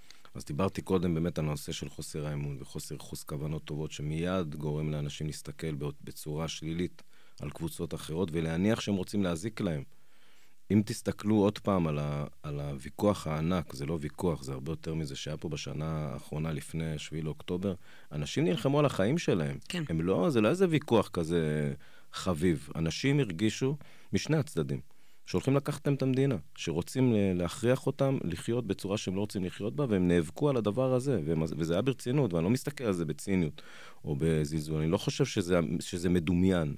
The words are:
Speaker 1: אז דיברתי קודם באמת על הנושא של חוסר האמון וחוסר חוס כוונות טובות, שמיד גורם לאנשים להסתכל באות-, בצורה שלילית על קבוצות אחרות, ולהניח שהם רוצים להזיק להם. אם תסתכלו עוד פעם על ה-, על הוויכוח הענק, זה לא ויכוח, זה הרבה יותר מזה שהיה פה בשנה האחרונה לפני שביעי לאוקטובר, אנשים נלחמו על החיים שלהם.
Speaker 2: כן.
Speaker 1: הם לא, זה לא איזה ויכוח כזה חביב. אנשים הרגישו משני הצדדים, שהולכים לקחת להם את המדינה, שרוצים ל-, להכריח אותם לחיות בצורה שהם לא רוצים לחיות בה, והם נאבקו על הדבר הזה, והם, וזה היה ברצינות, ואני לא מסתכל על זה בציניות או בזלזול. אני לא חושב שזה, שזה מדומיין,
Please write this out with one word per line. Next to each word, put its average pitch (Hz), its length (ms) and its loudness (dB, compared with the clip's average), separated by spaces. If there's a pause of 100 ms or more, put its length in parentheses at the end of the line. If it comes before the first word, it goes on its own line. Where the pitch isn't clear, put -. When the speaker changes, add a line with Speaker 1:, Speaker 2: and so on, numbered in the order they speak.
(340)
Speaker 1:
אז - 100 -10
דיברתי - 380 0
קודם 90 320 2
באמת 82 240 0
על 78 60 0
הנושא 76 280 -4
של - 160 -6
חוסר - 380 -8
האמון 71 340 -4
וחוסר - 380 -10
חוס - 240 -12
כוונות 76 420 -6
טובות, 76 280 -6
שמיד 80 640 -2
גורם 76 360 -2
לאנשים 73 360 -4
להסתכל 76 480 -6
באות-, 71 300 -6
בצורה 78 440 -6
שלילית 82 540 -4 (380)
על - 100 -6
קבוצות 82 440 -6
אחרות, 80 380 -2
ולהניח 85 480 2
שהם 104 140 0
רוצים 98 280 0
להזיק 90 380 -2
להם. 82 220 -2 (880)
אם 104 160 8
תסתכלו 107 500 0
עוד 101 220 6
פעם 92 280 2
על 76 120 0
ה-, 73 280 -2 (160)
על 71 180 -6
הוויכוח 73 640 0
הענק, 78 480 0
זה 69 120 -6
לא 80 140 -2
ויכוח, 73 420 -2
זה 65 100 -8
הרבה 67 200 -6
יותר 80 220 -6
מזה 76 220 -4
שהיה 78 200 -6
פה 85 120 -6
בשנה 73 380 -4 (260)
האחרונה 78 400 -4
לפני 80 460 -4
שביעי 78 240 -6
לאוקטובר, 90 520 -2 (380)
אנשים 76 320 0
נלחמו 147 340 2
על 147 60 6
החיים 127 340 4
שלהם. 80 400 0 (100)
Speaker 2:
כן. 175 200 -4
Speaker 1:
הם 160 120 0
לא, 170 300 4
זה 120 100 4
לא 107 80 8
איזה 185 220 6
ויכוח 120 420 6
כזה 78 600 2 (400)
חביב. 85 640 2
אנשים 135 440 2
הרגישו 110 560 0 (360)
משני 139 240 2
הצדדים, 69 440 0 (460)
שהולכים 131 300 2
לקחת 143 300 -2
להם 139 80 4
את 131 80 -2
המדינה, 131 340 4 (200)
שרוצים 113 560 2
ל-, 101 220 4
להכריח 110 520 2
אותם 135 380 2
לחיות 113 420 -2
בצורה 95 320 0
שהם 92 180 -2
לא 98 40 0
רוצים 101 240 -2
לחיות 101 320 -4
בה, 143 120 0
והם 92 200 6
נאבקו 87 420 4
על 135 60 2
הדבר 120 380 2
הזה, 127 300 2
והם, 80 180 2
וזה 80 300 0
היה 92 100 4
ברצינות, 127 520 2
ואני 82 100 4
לא 95 60 4
מסתכל 131 340 -2
על 104 80 4
זה 85 120 0
בציניות 78 580 0 (420)
או 76 140 0
בזלזול. 78 640 2
אני 80 100 2
לא 95 80 4
חושב - 260 0
שזה, 90 360 4 (200)
שזה 90 280 -2
מדומיין, 87 680 4